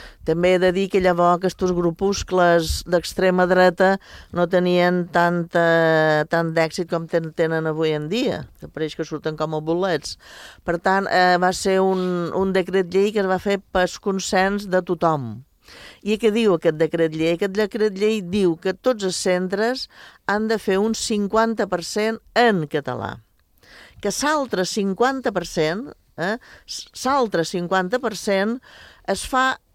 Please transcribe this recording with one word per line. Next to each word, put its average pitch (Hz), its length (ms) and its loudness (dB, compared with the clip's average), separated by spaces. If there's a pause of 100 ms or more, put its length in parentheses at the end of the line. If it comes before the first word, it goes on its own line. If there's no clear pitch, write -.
(240)
També 175 300 2
he 180 60 4
de 185 120 4
dir 190 160 0
que 190 160 0
llavors 175 320 4
aquests 180 400 -2
grupuscles 175 1120 2
d'extrema 180 560 2
dreta 185 540 4 (340)
no 175 160 0
tenien 180 540 2 (100)
tanta, 165 1200 2
tant 165 240 0
d'èxit 165 320 -2
com 165 240 -4
ten-, 165 240 -2
tenen 160 320 0
avui 156 240 0
en 151 160 -2
dia, 233 300 -2 (240)
que - 100 -16
pareix 156 240 -6
que 165 80 -6
surten 156 320 -8
com 156 160 -4
a 156 80 -4
bolets. 165 540 -2 (500)
Per 170 160 -2
tant, 190 320 0
eh, 180 320 4
va 180 80 4
ser 190 320 0
un, 180 560 0
un 190 160 0
decret 180 320 0
llei 196 240 2
que 214 80 -2
es 196 80 0
va 185 80 0
fer 202 240 -2
per 185 240 -2 (160)
consens 196 720 -2
de 185 80 2
tothom. 151 640 -2 (640)
I 214 80 0
què 214 160 2
diu 214 240 4
aquest 160 240 0
decret 160 320 0
llei? 160 240 0
Aquest 196 220 -4
decret 208 420 -2
llei 214 240 0
diu 180 320 0
que 185 160 -4
tots 214 320 -2
els 185 160 -4
centres 196 680 -2 (420)
han 220 160 0
de 220 80 0
fer 196 240 0
un 220 160 0
cinquanta 214 720 0
per 175 160 -4
cent 214 380 -4 (100)
en 214 400 4
català. 120 460 -4 (840)
Que 202 160 -4
s'altre 269 480 -2
cinquanta 226 720 -2
per 175 80 -4
cent, 170 400 -2 (320)
eh, 190 220 -4 (260)
s-, - 320 -14
s'altre 240 480 0
cinquanta 185 560 -2
per 208 160 -6
cent 208 400 -2 (480)
es - 240 -4
fa 262 320 -2 (160)